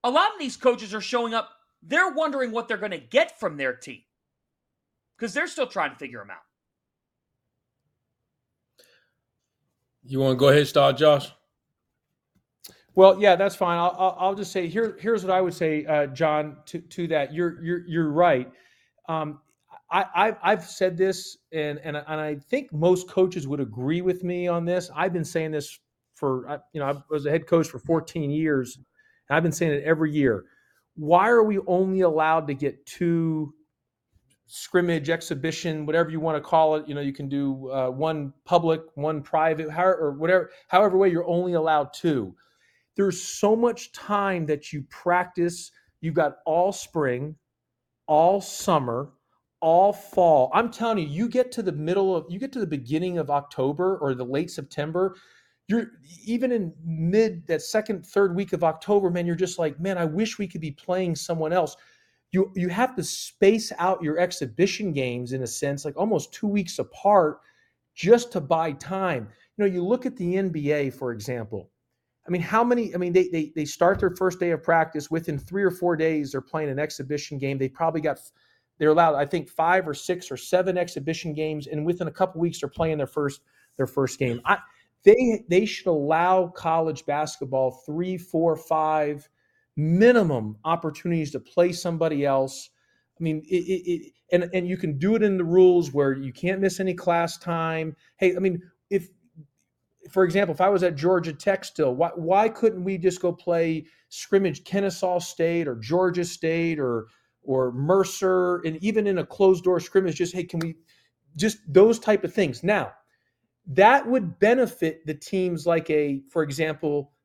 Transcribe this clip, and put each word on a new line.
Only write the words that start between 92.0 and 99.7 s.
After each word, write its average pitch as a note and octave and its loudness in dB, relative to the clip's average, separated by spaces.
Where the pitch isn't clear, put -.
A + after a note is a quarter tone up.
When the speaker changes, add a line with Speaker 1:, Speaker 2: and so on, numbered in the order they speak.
Speaker 3:
else. C3+ -2
I E3 -6
mean, D#3 -2
it, F#3 0
it, F3+ -2
it, E3+ -6
and, F3 0
and F3+ -2
you F#3 -4
can D3+ -4
do G3+ 2
it A3 2
in G3 2
the F3+ 0
rules F3 6
where C#3 2
you C3+ -6
can't F#3+ -4
miss F#3+ 0
any F#3 -2
class E3+ -2
time. D#3+ -4
Hey, F#3 2
I - -4
mean, F3+ -2
if, G3 -2